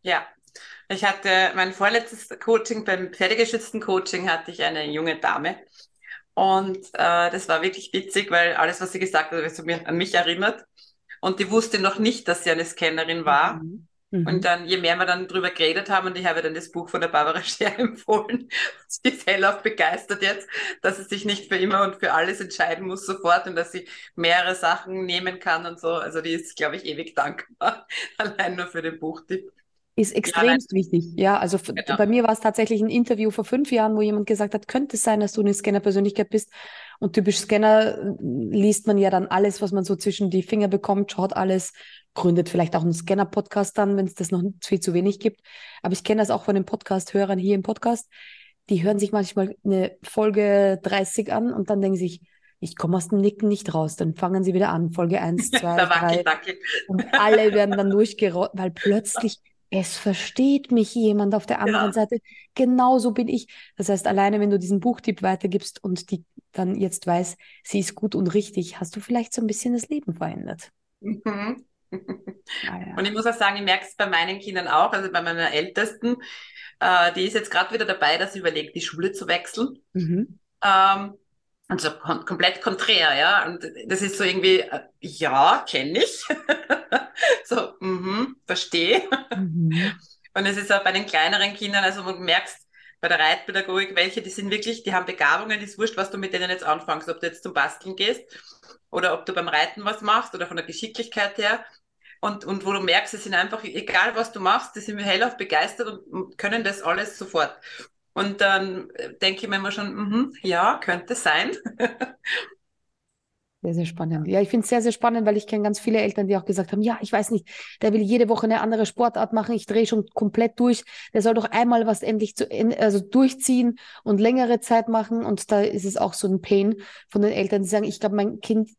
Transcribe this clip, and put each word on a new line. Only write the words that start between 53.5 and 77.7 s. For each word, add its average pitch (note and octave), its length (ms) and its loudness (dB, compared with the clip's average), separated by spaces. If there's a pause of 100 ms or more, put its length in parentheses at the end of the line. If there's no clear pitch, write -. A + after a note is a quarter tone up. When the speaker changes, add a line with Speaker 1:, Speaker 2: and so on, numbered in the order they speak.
Speaker 2:
raus.“ D#3+ 220 0
Dann D#3+ 180 -2
fangen F#3+ 300 0
sie F3+ 100 0
wieder F#3 160 2
an, E3 220 0
Folge F3 280 0
eins, E3+ 320 -2
Speaker 1:
<laughs> - 20 -2
Speaker 2:
zwei, F3 220 0
Speaker 1:
Der F3+ 140 4
Wackel, E3+ 320 4
Speaker 2:
drei. - 20 -6
Speaker 1:
Dackel. D#3+ 340 -2 (280)
Speaker 2:
Und F#3 200 -2 (100)
alle G#3+ 380 6
werden G3+ 220 4
dann G3 140 2
durchgerollt, G3 640 2
weil F#3 180 -2
plötzlich, G#3 680 0 (300)
es F#3+ 260 -2
versteht C4 760 0
mich A3 240 4
jemand G#3 400 4
auf G3+ 100 -2
der - 140 -2
anderen G#3+ 260 2
Speaker 1:
Ja. G3 60 -2
Speaker 2:
Seite. A3 260 0 (360)
Genauso B3+ 580 4
bin A#3+ 160 0
ich. B3+ 180 -2 (300)
Das F#3+ 120 -2
heißt, F#3+ 200 2
alleine G3+ 320 4
wenn G#3 100 2
du G3 80 4
diesen F#3 220 0
Buchtipp A#3 420 -2
weitergibst F#3+ 600 -2
und F3+ 260 -4
die E3+ 140 -4 (280)
dann F#3 220 -2
jetzt F#3+ 320 -4
weiß, F3 300 0 (260)
sie - 160 -4
ist F3+ 160 -2
gut G#3 220 -4
und F#3 180 2
richtig, F#3 460 -2
hast E3+ 160 -8
du G#3 40 -10
vielleicht A#3+ 320 -4
so - 80 -6
ein A3+ 60 0
bisschen A#3+ 280 -2
das A3+ 140 -4
Leben C#4+ 260 -6
verändert. - 560 -8 (300)
Speaker 1:
Mhm. G#3 640 -6 (1000)
Speaker 2:
Ah, F#3 120 -8
ja. F#3 180 -12
Speaker 1:
Und F#3+ 100 -2
ich G#3 60 -2
muss A3 140 -2
auch A#3 80 2
sagen, G3+ 220 2
ich G3+ 60 -6
merk's F#3+ 340 0
bei G3+ 100 2
meinen F#3 340 0
Kindern F#3 280 -6
auch, D#3+ 240 4
also G3 180 -4
bei F3 120 0
meiner E3+ 300 -2
Ältesten, A3 640 -2 (640)
äh, F3 340 4
die F#3 100 -2
ist A3 100 -4
jetzt - 160 -2
grad F#3+ 220 2